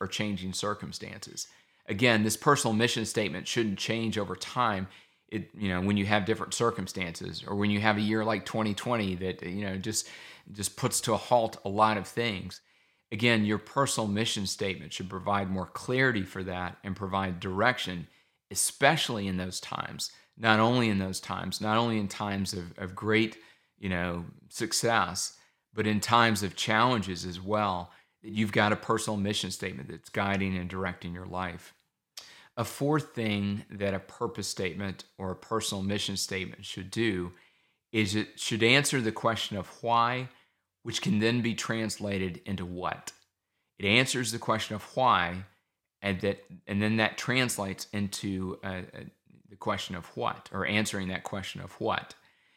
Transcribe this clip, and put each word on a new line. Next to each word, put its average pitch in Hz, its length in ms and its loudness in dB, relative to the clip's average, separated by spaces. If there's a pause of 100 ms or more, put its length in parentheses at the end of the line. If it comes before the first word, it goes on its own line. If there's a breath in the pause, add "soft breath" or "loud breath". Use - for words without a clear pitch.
or 95 80 -2
changing 95 440 -4
circumstances. - 960 -8 (400 soft breath)
Again, 110 380 4
this 107 120 2
personal 127 380 4
mission 117 300 2
statement 101 420 -2
shouldn't 107 320 0
change 113 400 -2
over 92 160 -2
time. 101 540 0 (400 loud breath)
It, - 280 -6
you 104 120 -2
know, 90 120 2
when 101 160 4
you 98 100 2
have 104 180 4
different - 300 -2
circumstances 92 920 -2
or 101 80 -6
when 104 160 2
you 104 100 2
have 107 160 4
a 104 40 0
year 107 240 2
like 110 200 0
twenty 107 300 0
twenty 104 420 -2
that, 90 260 -4
you 95 220 -6
know, 95 120 -4
just, 107 320 -4 (440 loud breath)
just 101 240 -6
puts - 260 0
to 113 120 4
a - 20 4
halt 113 480 2
a - 40 -4
lot 107 280 4
of 95 100 -4
things. 98 540 -4 (520 soft breath)
Again, 113 320 6
your 104 140 2
personal 127 500 0
mission 104 380 0
statement 92 460 -4
should 92 160 -8
provide 95 420 -2
more 92 160 -2
clarity 127 560 2
for 95 220 -6
that 90 380 -6
and 95 140 -4
provide 95 440 -2
direction, 95 640 0 (440 soft breath)
especially 131 760 2
in 92 100 0
those 92 240 -4
times, - 520 -8 (240 loud breath)
not 110 240 6
only 117 280 6
in 101 100 2
those 95 200 -2
times, 92 420 -6
not 110 180 2
only 117 200 2
in 101 80 0
times 98 460 -2
of, 87 260 -8
of 92 160 -8
great, 110 420 2 (420 loud breath)
you 101 100 -6
know, 87 360 -2 (240)
success, - 880 0 (360 soft breath)
but 107 140 0
in 107 120 4
times 113 460 6
of 87 100 -2
challenges 107 720 2
as 90 160 -6
well, 95 500 0 (320 soft breath)
that 107 80 -12
you've 104 220 2
got 107 200 6
a 104 40 2
personal 110 400 0
mission 101 340 0
statement 90 380 -8
that's - 200 -14
guiding 98 480 0
and 90 120 -4
directing 90 440 -4
your 90 140 -10
life. 90 480 -8 (800 loud breath)
A 117 80 0
fourth 143 500 -2
thing 104 560 0
that 98 240 -2
a 95 40 -2
purpose - 480 -6
statement 95 580 -4 (140)
or 92 140 -4
a 90 40 -8
personal 107 460 -2
mission 101 340 -2
statement 95 480 -6
should 95 260 -10
do 92 420 0 (600 soft breath)
is 107 220 2
it 107 240 -2
should 113 240 0
answer 135 380 6
the 110 120 0
question 110 440 -2
of 92 100 -4 (160)
why, 120 460 2 (560 soft breath)
which - 180 -4
can 110 160 2
then 117 240 4
be 113 120 0
translated 101 920 -2
into 95 180 -4
what. 90 460 -6 (680)
It 95 80 0
answers 123 440 4
the 117 80 -4
question 110 380 0
of 101 60 -8 (120)
why, 95 500 2 (560)
and 98 200 0
that, 101 240 0 (220)
and 101 140 0
then 107 180 2
that 110 200 2
translates 117 720 -2
into, 95 720 -4
uh, 95 200 -6 (120)
uh, - 60 -12 (500)
the 101 60 -20
question 98 400 -4
of - 100 -10 (100)
what, 113 360 -4
or 95 120 -2
answering 101 440 0
that 92 160 -4
question 95 360 -8
of 92 200 -12
what. - 340 -2 (420 soft breath)